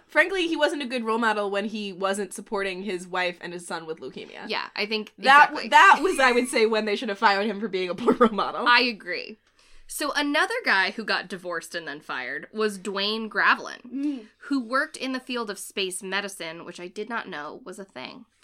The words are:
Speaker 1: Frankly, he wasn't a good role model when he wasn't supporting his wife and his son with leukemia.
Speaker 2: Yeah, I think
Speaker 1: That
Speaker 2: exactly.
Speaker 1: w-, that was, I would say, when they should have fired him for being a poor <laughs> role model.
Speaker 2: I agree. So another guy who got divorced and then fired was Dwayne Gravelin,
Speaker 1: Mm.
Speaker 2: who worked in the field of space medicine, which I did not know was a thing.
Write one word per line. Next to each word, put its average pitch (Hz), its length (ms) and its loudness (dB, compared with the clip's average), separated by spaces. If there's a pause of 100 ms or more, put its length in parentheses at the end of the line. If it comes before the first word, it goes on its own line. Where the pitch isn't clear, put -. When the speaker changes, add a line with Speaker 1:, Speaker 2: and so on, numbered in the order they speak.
Speaker 1:
Frankly, 349 400 0
he 330 80 -2
wasn't 294 280 0
a 254 40 -8
good 240 160 -4
role 220 140 -2
model 208 320 0
when 196 160 -2
he 208 280 -6
wasn't 190 400 -2
supporting 196 500 -6
his 185 240 -6
wife 180 340 -2
and 175 120 -10
his 175 120 -12
son 165 220 -8
with 160 120 -8
leukemia. - 480 -14
Speaker 2:
Yeah, 156 180 -4 (100)
I - 100 -2
think 214 320 -6
Speaker 1:
That 277 340 8
Speaker 2:
exactly. 294 120 -6
Speaker 1:
w-, 226 80 -8
that 302 320 10
was, 339 160 2
I 262 120 6
would 247 160 4
say, 233 200 4
when 220 180 2
they 202 100 0
should 220 140 -6
have 196 80 -4
fired 202 300 4
him 196 120 -4
for 220 80 -4
being 185 220 -2
a 196 60 -2
poor 240 180 2
<laughs> - 60 0
role 240 100 8
model. 190 380 -2
Speaker 2:
I 240 140 8
agree. 185 580 -6 (500)
So 294 280 -4
another 302 360 0 (120)
guy 190 260 2
who 214 140 -8
got 185 240 -2
divorced 175 440 -8
and 165 140 -8
then 147 140 -12
fired 135 500 -8
was 214 260 -2
Dwayne 208 520 -4
Gravelin, 196 500 2 (100)
Speaker 1:
Mm. 269 360 -4 (140)
Speaker 2:
who 277 200 -2
worked 262 380 -4
in 262 160 -6
the 262 80 -6
field 240 280 -6
of 196 80 -8
space - 460 -6
medicine, 190 600 -8
which 175 160 -16
I 175 80 -12
did 214 180 -10
not 226 220 -8
know 151 340 -12
was 185 160 -14
a 190 60 -14
thing. - 400 -16 (180)